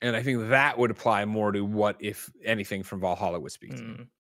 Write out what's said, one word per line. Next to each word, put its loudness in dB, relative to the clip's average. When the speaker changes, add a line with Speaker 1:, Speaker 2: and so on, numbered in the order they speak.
Speaker 1:
And 0
I 0
think -2
that 4
would 4
apply 2
more 0
to 0
what, 2
if -8
anything, -2
from -8
Valhalla -2
would -10
speak -16
to -12
you. -12
Speaker 2:
Mm. -16